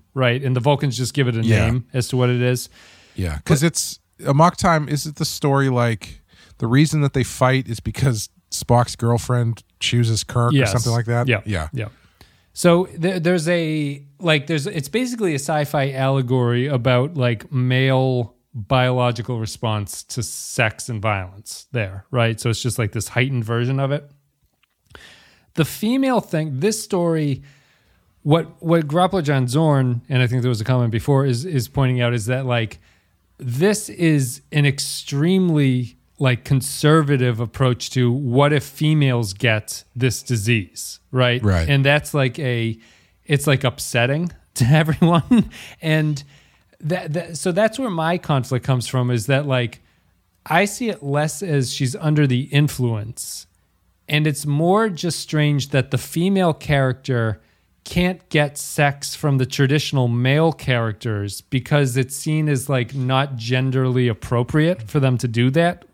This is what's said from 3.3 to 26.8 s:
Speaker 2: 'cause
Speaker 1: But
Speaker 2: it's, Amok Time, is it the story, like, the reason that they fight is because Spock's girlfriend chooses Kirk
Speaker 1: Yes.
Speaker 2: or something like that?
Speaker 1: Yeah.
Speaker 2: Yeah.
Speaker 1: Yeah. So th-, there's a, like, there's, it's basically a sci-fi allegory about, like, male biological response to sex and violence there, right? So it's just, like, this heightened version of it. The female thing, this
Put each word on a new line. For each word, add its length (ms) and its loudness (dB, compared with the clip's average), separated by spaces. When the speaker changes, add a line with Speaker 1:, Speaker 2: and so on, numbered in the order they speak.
Speaker 2:
'cause 160 2
Speaker 1:
But 60 2
Speaker 2:
it's, 320 -4
Amok 300 4
Time, 320 2
is 180 -4
it 100 -12
the 100 -4
story, 420 0
like, 540 -2
the 80 -2
reason 360 4
that 100 0
they 120 0
fight 440 0
is 120 -8
because 500 -2
Spock's 460 0
girlfriend 680 -2
chooses 440 0
Kirk 300 0
Speaker 1:
Yes. 160 4
Speaker 2:
or 80 0
something 140 0
like 140 0
that? 220 0
Speaker 1:
Yeah. 160 2
Speaker 2:
Yeah. 300 -4
Speaker 1:
Yeah. 140 -8
So 320 4
th-, 360 -4
there's 260 0
a, 540 -2
like, 260 2
there's, 200 -2
it's 220 -6
basically 440 -2
a 60 -2
sci-fi 540 -2
allegory 760 0
about, 480 0
like, 360 -2
male 800 2
biological 840 0
response 640 -6
to 180 -8
sex 680 -4
and 140 -6
violence 680 -6
there, 400 -6
right? 280 0
So 100 -2
it's 120 -4
just, 160 -4
like, 140 -2
this 160 -6
heightened 360 -2
version 360 -2
of 100 -2
it. 180 -6
The 100 2
female 560 0
thing, 400 -4
this 220 -2